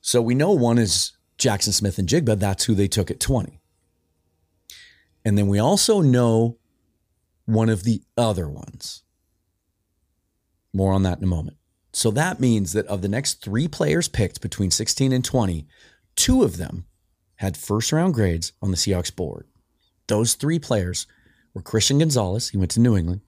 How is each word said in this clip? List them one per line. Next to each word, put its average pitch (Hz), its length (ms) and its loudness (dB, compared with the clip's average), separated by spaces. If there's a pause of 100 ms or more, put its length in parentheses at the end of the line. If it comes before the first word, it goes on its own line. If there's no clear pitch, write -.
So 120 200 2
we 117 140 2
know 151 160 2
one 120 260 4
is 104 360 0 (260)
Jackson 104 340 0
Smith 98 240 -2
and 95 100 -2
Jigba. 123 300 2
That's 95 280 -2
who 113 100 2
they 98 120 2
took 95 220 -2
at - 100 -6
twenty. - 400 -2 (1700)
And 104 100 2
then 104 120 4
we 101 100 2
also 196 420 2
know 117 600 4 (880)
one 110 240 2
of 98 160 -2
the 110 180 0 (120)
other 98 320 0
ones. - 540 -14 (1700)
More 95 200 2
on 95 100 2
that 90 140 0
in - 60 -8
a 95 40 0
moment. 90 300 -4 (380)
So - 140 0
that 156 300 -2
means 107 340 2
that 104 140 -2
of 98 160 -4
the 101 40 -4
next 120 360 -4
three 117 240 -2
players 156 400 -2
picked - 340 -4
between - 300 -4
sixteen 131 400 -2
and 127 120 0
twenty, 92 440 -2 (480)
two 254 260 2
of 92 160 0
them 90 280 -10 (500)
had 95 200 -4
first - 360 -2
round 165 240 0
grades 87 380 0 (100)
on 98 80 -2
the 92 60 -2
Seahawks 90 380 -2
board. 76 300 -8 (600)
Those 113 260 0
three 160 240 -2
players 98 480 -2 (480)
were 104 80 -12
Christian 139 380 0
Gonzalez, 117 500 0
he 101 80 -4
went 90 140 0
to 113 80 0
New 117 180 6
England 90 300 -2